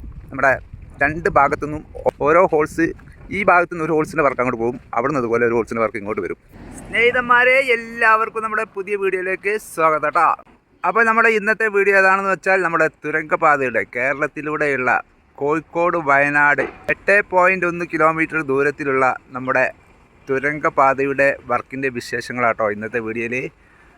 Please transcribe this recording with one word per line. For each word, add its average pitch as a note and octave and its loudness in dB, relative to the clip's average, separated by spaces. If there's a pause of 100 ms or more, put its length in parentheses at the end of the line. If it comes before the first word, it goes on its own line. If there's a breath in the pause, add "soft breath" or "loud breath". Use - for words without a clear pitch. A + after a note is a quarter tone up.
(300)
നമ്മുടെ C3+ 2 (500)
രണ്ട് D#3 -2
ഭാഗത്തുനിന്നും D3 0 (440)
ഓരോ E3+ 4 (100)
ഹോൾസ്, D#3 0 (500)
ഈ - -4 (100)
ഭാഗത്തുനിന്ന് F3 2
ഒരു E3 0
ഹോൾസിൻ്റെ D3+ -2
വർക്ക് B2 0
അങ്ങോട്ട് B2 -2
പോകും, B2 -2 (200)
അവിടുന്ന് C3+ 0
അതുപോലെ A#2 0
ഒരു A2+ 0
ഹോൾസിൻ്റെ A2+ -2
വർക്ക് A2 -4
ഇങ്ങോട്ട് G2+ -6
വരും. E2 -8 (420)
സ്നേഹിതന്മാരെ, B3 2 (220)
എല്ലാവർക്കും A3+ 0
നമ്മുടെ G#3+ -4 (100)
പുതിയ G3 -6
വീഡിയോയിലേക്ക് F#3+ -2 (200)
സ്വാഗതം D#3 0
ട്ടോ. D#3+ 4 (600)
അപ്പോൾ G#3 4
നമ്മുടെ A3+ 4
ഇന്നത്തെ G#3+ -2 (100)
വീഡിയോ G3 4
ഏതാണെന്ന് F#3+ 4
വെച്ചാൽ F#3+ 0
നമ്മുടെ D#3+ 2 (180)
തുരങ്കപാതയുടെ D3+ 0 (120)
കേരളത്തിലൂടെയുള്ള C#3+ -2 (500)
കോഴിക്കോട് E3 -2 (120)
വയനാട് C#3+ 4 (300)
എട്ട് - 0 (160)
പോയിന്റ് F3+ 2
ഒന്ന് E3+ -6
കിലോമീറ്റർ D#3+ 0 (120)
ദൂരത്തിലുള്ള C#3 0 (320)
നമ്മുടെ B2+ 0 (640)
തുരങ്കപാതയുടെ C#3 0 (220)
വർക്കിൻ്റെ C3+ -4 (100)
വിശേഷങ്ങളാട്ടോ A#2+ -2
ഇന്നത്തെ A2+ -6
വീഡിയോയിൽ. A#2 -6 (600 soft breath)